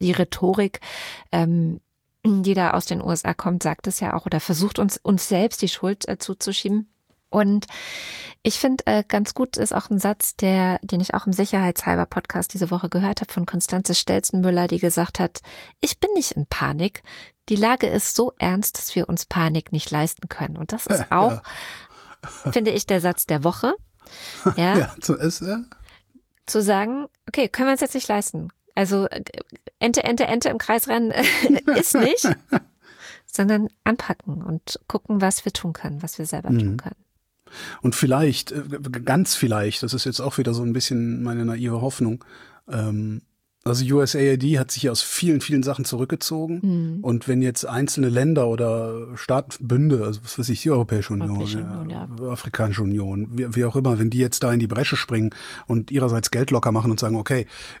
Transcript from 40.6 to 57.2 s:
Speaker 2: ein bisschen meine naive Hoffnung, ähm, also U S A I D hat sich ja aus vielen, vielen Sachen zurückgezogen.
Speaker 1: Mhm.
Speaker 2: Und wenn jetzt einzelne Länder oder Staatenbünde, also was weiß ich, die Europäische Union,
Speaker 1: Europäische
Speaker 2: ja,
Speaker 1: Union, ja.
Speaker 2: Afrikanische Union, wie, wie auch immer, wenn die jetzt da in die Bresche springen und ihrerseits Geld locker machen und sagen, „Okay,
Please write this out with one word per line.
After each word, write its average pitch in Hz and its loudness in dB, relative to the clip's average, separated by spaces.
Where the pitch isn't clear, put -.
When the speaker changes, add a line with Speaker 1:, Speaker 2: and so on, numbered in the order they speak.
Speaker 2:
ein 117 0
bisschen 120 -2
meine 117 -2
naive 117 -2
Hoffnung, 123 -2
ähm, 107 -4
also 123 0
U 143 6
S 135 0
A 143 0
I 139 4
D 143 2
hat 127 -2
sich - -4
ja 131 2
aus 113 -2
vielen, 160 2
vielen 143 2
Sachen 131 -2
zurückgezogen. 160 -4
Speaker 1:
Mhm. 175 0
Speaker 2:
Und 120 0
wenn 127 2
jetzt 127 -2
einzelne 131 0
Länder 131 4
oder 113 -2
Staatenbünde, 131 2
also 107 -4
was - -10
weiß 120 -2
ich, 117 -2
die 160 2
Europäische 110 0
Union, 101 -2
Speaker 1:
Europäische 104 -4
Speaker 2:
ja, 175 -8
Speaker 1:
Union, 160 -10
ja. 123 -8
Speaker 2:
Afrikanische 110 -2
Union, 101 0
wie, 120 -4
wie 120 4
auch 113 -2
immer, 131 2
wenn 113 2
die 120 0
jetzt 123 2
da 123 2
in 120 4
die 117 2
Bresche 113 0
springen 110 0
und 113 0
ihrerseits 120 2
Geld 127 0
locker 120 4
machen 113 2
und 110 2
sagen, 110 0
„Okay, 113 0